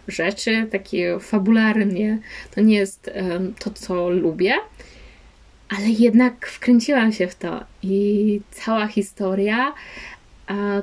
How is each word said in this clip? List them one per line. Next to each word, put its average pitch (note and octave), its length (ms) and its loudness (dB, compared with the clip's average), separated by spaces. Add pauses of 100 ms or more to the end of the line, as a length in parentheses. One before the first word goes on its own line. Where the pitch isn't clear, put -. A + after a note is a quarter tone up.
rzeczy, A3 640 -2
takie F3+ 480 -4
fabularnie, G#3+ 1000 2 (360)
to G3+ 60 0
nie G#3+ 140 6
jest, G3+ 380 -4
em, F#3 460 -4
to, - 100 -8
co F3+ 400 -4
lubię, F3 440 0 (1160)
ale G3+ 200 -2
jednak A#3 580 4
wkręciłam A#3+ 640 2
się F3+ 140 -2
w F3+ 80 -14
to E3 280 -8 (200)
i G3+ 580 0 (100)
cała A3 360 -4
historia, G#3 840 -2 (760)
a, G3+ 360 -2